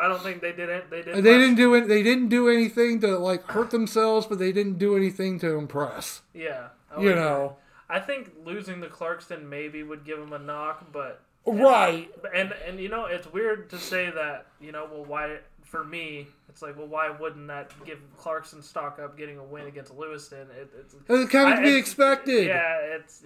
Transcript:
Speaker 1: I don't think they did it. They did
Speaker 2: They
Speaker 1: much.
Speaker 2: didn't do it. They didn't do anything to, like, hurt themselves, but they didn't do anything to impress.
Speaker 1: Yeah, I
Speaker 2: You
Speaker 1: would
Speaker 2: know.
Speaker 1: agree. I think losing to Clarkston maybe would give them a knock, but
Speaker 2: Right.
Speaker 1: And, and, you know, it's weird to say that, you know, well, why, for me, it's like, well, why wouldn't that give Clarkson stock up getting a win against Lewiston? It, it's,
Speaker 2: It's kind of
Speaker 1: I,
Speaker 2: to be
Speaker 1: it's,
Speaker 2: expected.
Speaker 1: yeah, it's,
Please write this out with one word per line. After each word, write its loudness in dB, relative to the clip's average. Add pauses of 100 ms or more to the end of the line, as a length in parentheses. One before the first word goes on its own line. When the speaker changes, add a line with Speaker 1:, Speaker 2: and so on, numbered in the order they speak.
Speaker 1:
I 4
don't 0
think -6
they -4
did -8
it. -6
They -8
did -8
Speaker 2:
They 2 (120)
Speaker 1:
much. 10
Speaker 2:
didn't 8
do 8
it. 6
They 4
didn't 4
do 4
anything 2
to, 2
like, -2
hurt -2
themselves, 2
but -6
they 0
didn't -2
do 2
anything -2
to -2
impress. -6 (120)
Speaker 1:
Yeah, -10 (260)
I -6
Speaker 2:
You 4
Speaker 1:
would 4
Speaker 2:
know. 0
Speaker 1:
agree. -8 (320)
I -4
think -10 (120)
losing -10
to -12
Clarkston -12
maybe -12
would -16
give -12
them -16
a -10
knock, -10
but -12 (240)
Speaker 2:
Right. 4 (240)
Speaker 1:
And, -2 (140)
and, -12
you -8
know, -6
it's -10
weird -4
to -14
say -4
that, -8 (140)
you -20
know, -10
well, -14
why, -8 (240)
for -10
me, -12 (220)
it's -20
like, -14
well, -14
why -2
wouldn't -10
that -12 (140)
give -16 (180)
Clarkson -10
stock -10
up -14
getting -14
a -18
win -16
against -18
Lewiston? -14 (100)
It, -18
it's, -20 (140)
Speaker 2:
It's 2
kind 6
of 2
Speaker 1:
I, 0
Speaker 2:
to -
be 6
Speaker 1:
it's, 2
Speaker 2:
expected. 2
Speaker 1:
yeah, 0
it's, -10